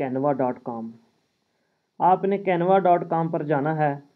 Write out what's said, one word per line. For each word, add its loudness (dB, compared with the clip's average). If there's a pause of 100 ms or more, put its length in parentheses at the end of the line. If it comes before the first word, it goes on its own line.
canva -2
dot -4
com। -8 (1160)
आपने 2
canva 4
dot 4
com -2
पर -4
जाना -2
है। -2 (120)